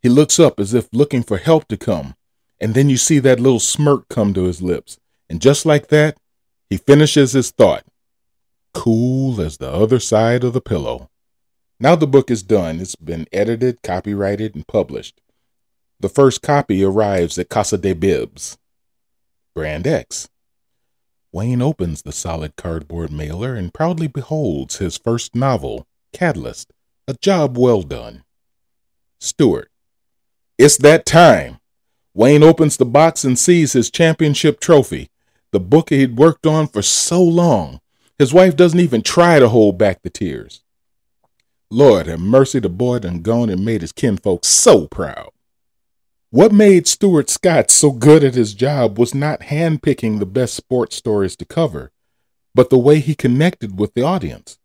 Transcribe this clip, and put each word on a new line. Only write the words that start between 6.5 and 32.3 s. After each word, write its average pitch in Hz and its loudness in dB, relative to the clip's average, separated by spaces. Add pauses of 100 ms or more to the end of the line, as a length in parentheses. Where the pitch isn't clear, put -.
he 98 -6
finishes 143 4
his 131 -2
thought, 92 2 (880)
cool 123 -2
as 80 -8
the 65 -12
other 110 0
side 113 0
of 120 -4
the 131 -4
pillow. - -8 (680)
Now 147 4
the 156 -2
book 135 2
is 107 -2
done. 90 -2
It's 90 -12
been 82 -12
edited, 117 -4
copyrighted, 101 -6
and 76 -16
published. - -6 (760)
The 98 -6
first 135 2
copy 107 -2
arrives 98 -2
at 90 -8
Casa 107 -2
de 95 -4
Bibs. 80 -6 (960)
Brand 87 -8
X. - -6 (1000)
Wayne 123 -4
opens 90 -6
the - -16
solid 78 -12
cardboard 80 -10
mailer 90 -10
and 92 -10
proudly 160 -6
beholds 127 -8
his 90 -8
first - -6
novel, 123 -6 (240)
Catalyst, 139 -8 (340)
a 135 -10
job 151 -2
well 120 2
done. 110 -14 (960)
Stewart. 92 -2 (880)
It's 143 6
that 151 4
time. 131 4 (540)
Wayne 143 4